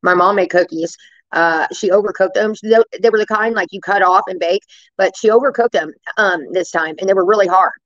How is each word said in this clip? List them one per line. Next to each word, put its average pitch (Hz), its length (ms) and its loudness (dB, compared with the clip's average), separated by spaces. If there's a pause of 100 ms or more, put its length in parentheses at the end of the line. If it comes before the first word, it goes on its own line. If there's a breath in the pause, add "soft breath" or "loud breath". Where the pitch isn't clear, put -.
My 180 100 2
mom 180 220 4
made 185 160 0
cookies. 170 440 -2 (360 soft breath)
Uh, 165 420 0
she - 160 -4
overcooked 190 460 0
them. 214 260 0
They, 220 160 2 (240)
they 233 80 4
were 214 80 0
the 214 80 0
kind, 220 300 -2
like, 185 160 -4
you 190 100 -12
cut 196 220 0
off 185 240 4
and 185 120 -10
bake, 175 220 -2 (380 soft breath)
but 190 180 0
she 214 120 2
overcooked 240 420 2
them, 160 200 -2 (260)
um, 185 240 0 (100)
this 175 180 -2
time, 160 300 -4
and 190 100 -4
they 196 60 2
were 185 100 2
really 202 220 0
hard. 180 260 2 (120)